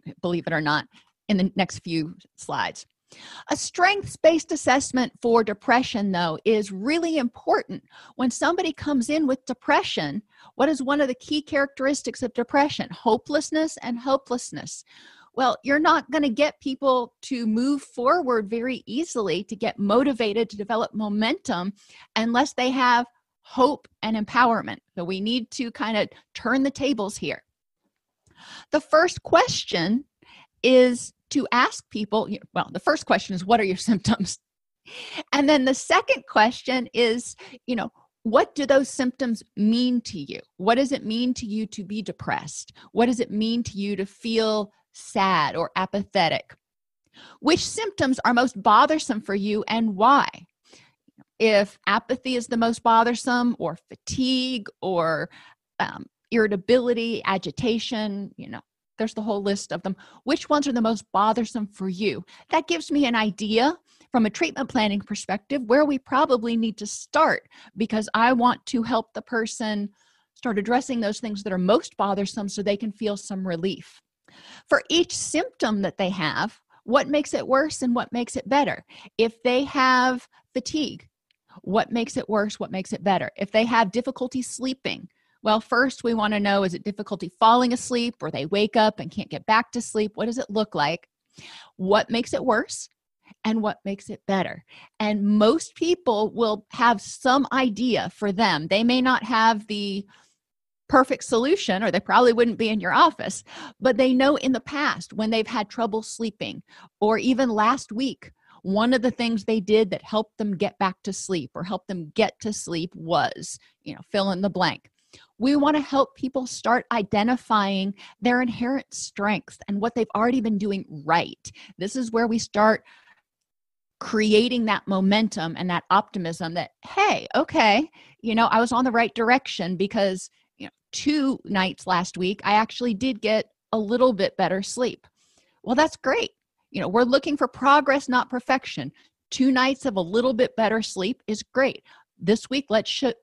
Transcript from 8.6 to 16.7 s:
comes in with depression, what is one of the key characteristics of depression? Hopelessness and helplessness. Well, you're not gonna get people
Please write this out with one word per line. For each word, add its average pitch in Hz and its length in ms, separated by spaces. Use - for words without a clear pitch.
comes 277 380
in 311 160
with 262 180
depression, 220 800
what 277 120
is 302 140
one 277 180
of 285 80
the 247 60
key 294 300
characteristics 277 800
of 233 100
depression? 277 560
Hopelessness 311 920
and 233 160
helplessness. 247 840
Well, 247 280
you're 277 160
not 320 300
gonna 294 200
get 285 300
people 262 540